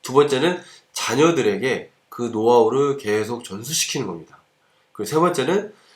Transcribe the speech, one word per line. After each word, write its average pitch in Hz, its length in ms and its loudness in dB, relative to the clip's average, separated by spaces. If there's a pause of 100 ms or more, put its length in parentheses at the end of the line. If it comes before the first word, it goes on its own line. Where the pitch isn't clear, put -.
두 - 120 -10
번째는 143 460 2 (340)
자녀들에게 120 960 0 (180)
그 - 140 -8
노하우를 120 760 2
계속 107 460 -4
전수시키는 120 640 -6
겁니다. 85 300 -14 (560)
그리고 104 160 -8
세 151 80 -2
번째는 170 560 0 (220)